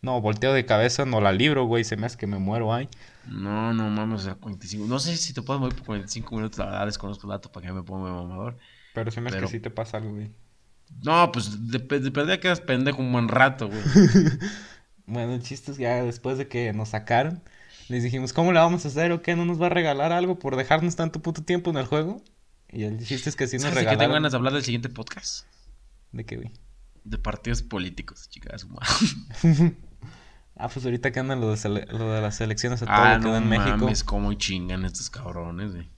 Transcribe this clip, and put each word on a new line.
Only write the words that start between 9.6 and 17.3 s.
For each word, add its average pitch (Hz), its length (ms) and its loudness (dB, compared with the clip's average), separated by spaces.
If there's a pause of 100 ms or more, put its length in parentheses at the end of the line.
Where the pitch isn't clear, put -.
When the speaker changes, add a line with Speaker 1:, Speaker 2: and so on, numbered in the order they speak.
Speaker 1:
te 123 100 -10
pasa 113 280 -8
algo, 107 160 -8
güey. 107 160 -10 (760)
Speaker 2:
No, 156 260 6
pues, 104 400 -6
de, 123 80 -2
de 131 320 -2
perdida 151 300 0
quedas 175 200 2
pendejo 135 400 0
un 127 120 0
buen 120 160 2
rato, 127 400 4
güey. 104 140 -6
Speaker 1:
<laughs> 160 560 8 (680)
Bueno, 120 280 -4
el 120 80 -6
chiste 135 300 -12
es 139 60 -12
ya 123 260 0
después 127 340 -4
de 135 80 -4
que 120 260 -2
nos 110 180 -4
sacaron, 120 520 2 (460)